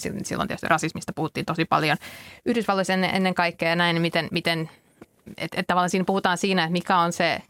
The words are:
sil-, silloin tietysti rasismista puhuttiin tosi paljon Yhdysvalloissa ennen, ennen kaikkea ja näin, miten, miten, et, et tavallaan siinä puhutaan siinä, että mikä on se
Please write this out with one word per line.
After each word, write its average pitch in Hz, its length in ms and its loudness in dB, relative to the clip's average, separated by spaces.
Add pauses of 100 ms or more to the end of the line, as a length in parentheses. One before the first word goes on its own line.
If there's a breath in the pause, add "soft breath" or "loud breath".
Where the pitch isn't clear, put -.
sil-, - 220 -6
silloin - 240 -4
tietysti - 200 -6
rasismista 160 440 -2
puhuttiin - 340 -4
tosi 165 180 -2
paljon 151 320 2 (480 loud breath)
Yhdysvalloissa 196 480 0
ennen, 185 220 2
ennen 185 200 2
kaikkea 175 340 0
ja 165 80 2
näin, 170 240 2
miten, 165 300 0
miten, 165 400 -2 (640 soft breath)
et, 160 200 -8
et 190 100 -2
tavallaan 180 240 2
siinä 185 140 2
puhutaan 190 340 2
siinä, - 240 2
että 160 100 0
mikä 180 260 2
on 170 140 4
se 170 380 0